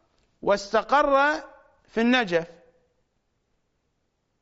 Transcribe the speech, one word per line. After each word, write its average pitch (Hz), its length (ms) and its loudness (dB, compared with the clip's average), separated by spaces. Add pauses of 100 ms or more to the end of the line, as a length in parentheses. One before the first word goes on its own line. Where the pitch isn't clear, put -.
(420)
واستقر 277 1000 0 (460)
في 226 140 -4
النجف، 226 500 0 (1900)